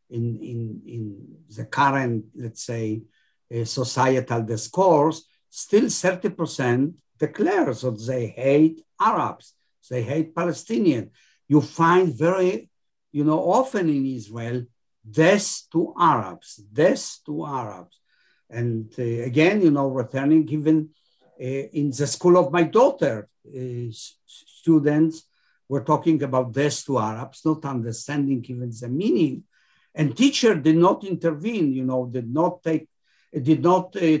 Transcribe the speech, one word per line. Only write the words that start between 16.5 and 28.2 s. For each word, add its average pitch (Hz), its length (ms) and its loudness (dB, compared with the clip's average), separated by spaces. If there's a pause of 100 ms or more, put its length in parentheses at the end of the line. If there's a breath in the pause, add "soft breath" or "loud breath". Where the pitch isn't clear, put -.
death 165 540 0
to 151 180 -8
Arabs." 110 560 -10 (580)
And, 113 400 -4
uh, 127 40 -4 (280)
again, 156 320 4
you 160 140 6
know, 139 120 0
returning 135 600 2
even, 151 280 2 (640)
uh, 135 260 -6 (140)
in 143 100 0
the 135 160 -2
school 175 320 4
of 170 140 2
my 175 120 4 (140)
daughter, 151 500 2 (180)
uh, 123 420 -10
s-, - 280 -16 (100)
students 156 880 2 (520)
were 135 240 -4
talking 151 300 2
about 127 300 0
death 147 340 -2
to 135 120 0
Arabs, 110 460 -6
not 156 200 -2
understanding 135 840 -4